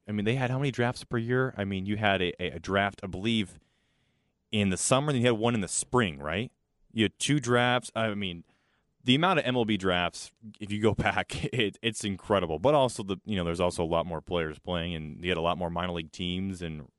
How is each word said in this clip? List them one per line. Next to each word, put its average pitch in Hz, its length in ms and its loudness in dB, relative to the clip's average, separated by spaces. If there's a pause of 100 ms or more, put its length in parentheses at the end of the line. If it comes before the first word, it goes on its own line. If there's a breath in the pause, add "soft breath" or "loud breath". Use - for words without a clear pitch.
I - 20 -4
mean, 104 140 0
they 117 100 2
had 127 140 0
how 131 80 -2
many 139 140 0
drafts 120 340 -2
per 123 120 -4
year? 127 380 0
I 101 80 -2
mean, 98 220 -2
you 104 100 0
had 101 260 2
a, 87 120 0 (100)
a, 87 120 -4
a 82 40 -8
draft, 98 440 0
I 101 40 -6
believe, 98 520 -2 (920)
in 104 180 2
the 90 80 0
summer, 143 340 2
and 131 80 0
you 113 60 2
had 120 120 4
one 117 160 2
in 110 80 0
the 85 60 -4
spring, 95 520 -2
right? 80 320 -4 (400)
You 110 120 2
had - 160 0
two 147 200 2
drafts. 123 560 0
I 110 200 -2
mean, 90 280 -6 (600)
the 127 100 6
amount 170 240 4
of - 80 2
M 127 100 0
L 120 100 2
B 104 120 2
drafts, 90 540 0 (280)
if 101 120 -8
you 104 100 -4
go 107 120 6
<laughs> - 20 -2
back, - 580 -2
it, 107 300 -2
it's 113 200 -4
incredible. 92 540 0
But 127 160 4
also, 131 300 2
the, 95 200 -2
you 107 120 -4
know, 90 80 0
there's 85 160 -2
also 87 240 2
a - 20 0
lot 82 220 2
more 82 120 -6
players 78 380 -2
playing, 87 380 -4
and 78 280 -10
you 90 60 -2
had 87 80 2
a 80 40 -2
lot 85 180 0
more 87 100 -2
minor 87 240 -4
league 82 180 -6
teams 90 520 -4
and 78 240 -8 (120)